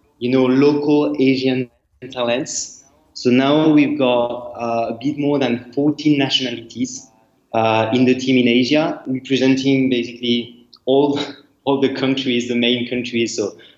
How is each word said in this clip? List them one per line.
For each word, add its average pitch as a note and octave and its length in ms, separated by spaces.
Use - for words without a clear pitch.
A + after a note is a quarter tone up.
you B2 120
know, C3 140
local D3 720
Asian C3 500
talents. B2 760
So - 140
now C#3 440
we've D3 240
got, A#2+ 560
uh, A#2 380
a A#2+ 100
bit D3 160
more C#3+ 220
than A#2+ 340
fourteen D3 440
nationalities, B2 960
uh, A2 400
in B2+ 120
the B2 100
team C3 220
in A#2+ 100
Asia, C3 600
representing C3 800
basically A#2+ 800
all, C#3+ 340
<laughs> - 220
all C3+ 160
the C3+ 120
countries, C3 540
the A#2+ 80
main A#2+ 340
countries. A#2 460
So G#2 220